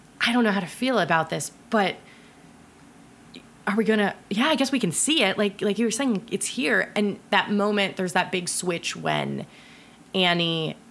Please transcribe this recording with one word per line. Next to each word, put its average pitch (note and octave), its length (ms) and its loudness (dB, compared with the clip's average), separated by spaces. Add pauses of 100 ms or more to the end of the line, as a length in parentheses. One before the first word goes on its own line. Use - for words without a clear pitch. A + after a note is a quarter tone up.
(260)
I A#3 80 0
don't A#3+ 100 2
know G#3+ 80 2
how G3 100 0
to F#3 40 -8
feel B3 320 -2
about D#3+ 320 2
this, E3 220 -6 (180)
but G3+ 280 2 (1700)
are G3+ 80 0
we A3+ 80 2
gonna, G#3 320 2 (140)
yeah, A3+ 180 2
I D#4+ 80 4
guess C4 160 0
we C4+ 80 0
can F3 120 0
see D4 320 2
it." F#3+ 140 2
Like, G3+ 240 0
like G3+ 180 0
you A#3 60 2
were A3 60 0
saying, A#3 400 -2
it's - 160 -4
here. B3+ 480 0
And G3+ 240 0 (120)
that G3 200 2
moment, G3+ 460 0
there's F#3 160 -2
that F3+ 180 2
big F3+ 180 -4
switch - 460 -4
when D3+ 500 -2 (680)
Annie E3+ 600 0 (160)